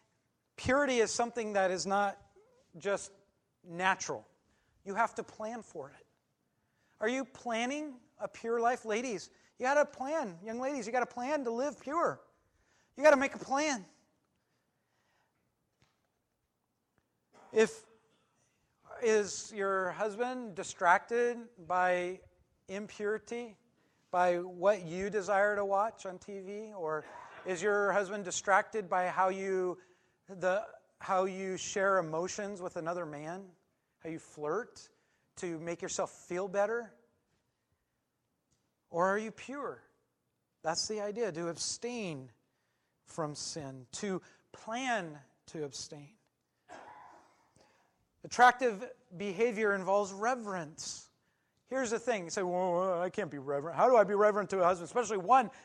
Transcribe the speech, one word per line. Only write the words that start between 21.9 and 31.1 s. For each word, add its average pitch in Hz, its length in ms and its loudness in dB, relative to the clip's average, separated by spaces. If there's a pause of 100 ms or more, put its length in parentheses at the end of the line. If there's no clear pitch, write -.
impurity, 214 880 -6 (540)
by 180 260 4
what 180 460 0
you 180 280 -4
desire 202 460 2
to 202 80 0
watch 196 420 0
on 185 120 -10
T 196 220 -12
V? 208 360 -10
Or 156 280 -4 (420)
is 175 160 -4
your 202 300 4
husband 202 320 0
distracted 196 640 0
by 180 200 0
how 180 220 2
you, 190 480 -2 (500)
the, 185 340 -2 (380)
how 190 240 2